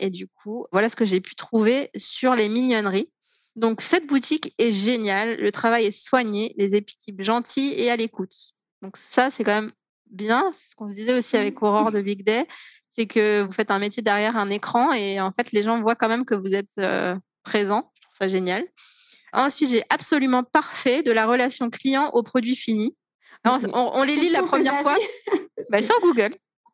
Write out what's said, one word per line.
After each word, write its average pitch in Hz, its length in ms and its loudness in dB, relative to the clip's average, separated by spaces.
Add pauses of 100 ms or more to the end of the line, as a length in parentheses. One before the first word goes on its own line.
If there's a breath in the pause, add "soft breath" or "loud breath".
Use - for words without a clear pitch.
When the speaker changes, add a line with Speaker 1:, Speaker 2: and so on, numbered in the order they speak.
Speaker 1:
Et 196 80 -2
du 185 180 -8
coup, 220 460 -12
voilà 208 160 2
ce - 80 -8
que 233 80 0
j'ai 185 160 2
pu - 140 -10
trouver 233 640 0
sur 254 380 -2
les 220 140 2
Mignonneries. 220 640 0 (460)
Donc, 226 260 0
cette 330 240 2
boutique 277 500 -2
est 233 160 2
géniale. 208 640 0
Le 202 140 0
travail 233 320 0
est 208 60 0
soigné, 220 640 -2
les 196 200 2
équipes 208 440 -6
gentilles 240 560 -2
et 240 140 0
à 240 60 2
l'écoute. 220 360 -6 (480)
Donc, 196 160 -16
ça, - 320 0
c'est 247 160 -6
quand 208 160 0
même 214 120 -8 (380)
bien. 220 440 0
C'est - 160 -20
ce - 60 -20
qu'on 208 120 -12
se 202 60 -12
disait 220 180 -2
aussi 247 240 0
avec 208 240 0
Speaker 2:
Mhm. 214 80 2
Speaker 1:
Aurore 214 220 2
de 208 100 0
Big 196 240 -4
Day, 226 220 2 (420 loud breath)
c'est - 160 -4
que 208 380 2
vous 190 100 -6
faites 214 180 -2
un 202 100 2
métier 208 220 -4
derrière 214 360 0
un 202 100 -2
écran 233 460 0
et 196 260 -2
en 190 100 -2
fait, - 220 -6
les 208 100 2
gens 226 200 0
voient 226 120 2
quand 226 140 0
même 240 160 -2
que 240 100 -2
vous 190 200 -2
êtes, 202 240 -4
euh, 180 360 0 (300)
présent. 208 520 0
Je - 60 -20
trouve - 160 -20
ça 190 100 0
génial. 190 360 -2 (720 soft breath)
Ensuite, 269 360 2
j'ai 233 200 2
absolument 262 540 0
parfait 285 580 0
de 240 100 2
la 220 140 2
relation 247 440 0
client 269 440 0
au 240 80 2
produit 247 340 -2
fini. 220 400 -2 (480 soft breath)
Alors, 254 180 4
Speaker 2:
Mais - 120 -2
Speaker 1:
on, 240 220 0
on 262 60 4
les 277 120 2
Speaker 2:
quels 294 100 2
Speaker 1:
lit 349 60 2
la 330 100 2
Speaker 2:
sont 381 60 0
ces - 40 -6
Speaker 1:
première 277 300 2
fois. 285 120 2
Speaker 2:
avis ? 403 100 2 (240)
<laughs> - 300 -4
Parce - 140 -12
Speaker 1:
Bah, 202 80 2
Speaker 2:
que 233 60 0
Speaker 1:
sur 440 160 2
Google. 247 340 2 (400)